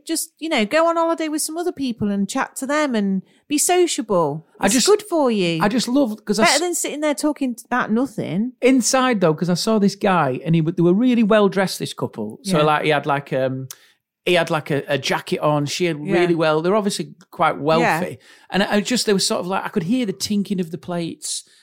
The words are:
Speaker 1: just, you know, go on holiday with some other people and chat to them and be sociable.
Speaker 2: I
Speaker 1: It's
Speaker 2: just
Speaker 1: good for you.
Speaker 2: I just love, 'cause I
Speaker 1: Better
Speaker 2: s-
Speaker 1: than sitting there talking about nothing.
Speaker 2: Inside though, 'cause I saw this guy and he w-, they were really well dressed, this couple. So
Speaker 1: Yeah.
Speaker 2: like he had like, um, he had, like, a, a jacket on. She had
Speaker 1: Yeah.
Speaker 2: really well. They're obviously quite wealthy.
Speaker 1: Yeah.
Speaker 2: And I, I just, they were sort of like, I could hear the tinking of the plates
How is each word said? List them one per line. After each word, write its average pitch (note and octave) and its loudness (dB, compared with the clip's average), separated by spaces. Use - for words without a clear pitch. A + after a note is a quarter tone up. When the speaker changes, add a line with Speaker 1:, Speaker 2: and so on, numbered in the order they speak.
Speaker 1:
just, - -6
you D#4+ -8
know, A#3+ 2
go D#4 2
on E4 0
holiday E4 0
with D4+ -4
some D#4 -6
other F4 -4
people A3+ -4
and G3+ -2
chat - -4
to C4 -8
them D4 0
and G3 0
be D4 0
sociable. G#3+ 0
Speaker 2:
I G3 0
Speaker 1:
It's G3+ 2
Speaker 2:
just B3+ 2
Speaker 1:
good G#4 4
for D4 0
you. F3 0
Speaker 2:
I G#3 4
just A3 0
love, B3 0
'cause G3 -2
I - 2
Speaker 1:
Better E4 4
Speaker 2:
s- - 2
Speaker 1:
than F4+ -2
sitting - -6
there D4+ 0
talking C#4+ -2
about B3 -2
nothing. A3 -2
Speaker 2:
Inside B3+ 2
though, E3 4
'cause E3 -4
I F3+ 2
saw A3 2
this G3 2
guy D#3 0
and E3 2
he E3 4
w-, E3 -2
they E3+ 2
were F3 6
really A#3+ 2
well G#3 4
dressed, F#3 -2
this - -8
couple. A2+ -8
So F#3 0
Speaker 1:
Yeah. D3+ 4
Speaker 2:
like D3+ 2
he D3+ 0
had D3 0
like, C#3 -4
um, C3 -2
he F3+ 0
had, E3 2
like, D3+ -2
a, C#3 -2
a C#3 0
jacket E3+ -4
on. D3+ 0
She F3 -4
had E3 -2
Speaker 1:
Yeah. D3 -4
Speaker 2:
really F3 2
well. D#3 2
They're F3+ 2
obviously F#3+ -2
quite D#3+ 0
wealthy. D#3 2
Speaker 1:
Yeah. - -12
Speaker 2:
And F#3 2
I, G#3 0
I G#3 2
just, - -2
they G#3+ 4
were F#3+ 2
sort - -2
of F3 -6
like, F#3+ -4
I - -8
could G3+ -2
hear A#3+ 0
the F#3+ -4
tinking G3+ -2
of E3+ -4
the F3 -10
plates - -8